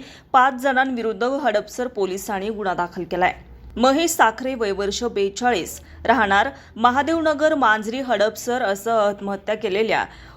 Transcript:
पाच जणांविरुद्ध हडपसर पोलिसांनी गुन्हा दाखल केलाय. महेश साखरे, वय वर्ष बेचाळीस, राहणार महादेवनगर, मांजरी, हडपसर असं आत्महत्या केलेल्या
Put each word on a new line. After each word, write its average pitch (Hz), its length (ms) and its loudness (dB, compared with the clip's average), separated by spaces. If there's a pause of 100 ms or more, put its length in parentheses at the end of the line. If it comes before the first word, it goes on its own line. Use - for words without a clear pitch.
(320)
पाच 262 220 6
जणांविरुद्ध 247 680 0
हडपसर 247 640 -2
पोलिसांनी 196 600 -4
गुन्हा 202 240 -4
दाखल 175 300 -4
केलाय. 180 300 0 (440)
महेश 277 340 2
साखरे, 262 440 0
वय 220 160 -2
वर्ष 202 320 -4
बेचाळीस, 202 800 -2 (240)
राहणार 214 440 4 (260)
महादेवनगर, 302 800 2
मांजरी, 226 440 2
हडपसर 240 600 0
असं 208 480 0
आत्महत्या 196 460 -4
केलेल्या 202 500 0 (320)